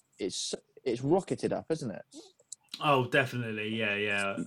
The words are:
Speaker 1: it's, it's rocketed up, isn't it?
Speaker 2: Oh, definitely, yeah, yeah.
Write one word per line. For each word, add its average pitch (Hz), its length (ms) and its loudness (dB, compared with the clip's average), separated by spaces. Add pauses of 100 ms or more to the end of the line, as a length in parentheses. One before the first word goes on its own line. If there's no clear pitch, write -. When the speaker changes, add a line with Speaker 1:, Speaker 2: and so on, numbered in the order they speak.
(200)
Speaker 1:
it's, - 340 -4 (300)
it's 120 180 0
rocketed 135 520 2
up, 92 160 -4
isn't 156 220 -2
it? - 100 -10 (800)
Speaker 2:
Oh, 139 220 6
definitely, 120 640 0
yeah, 110 260 0
yeah. 101 520 0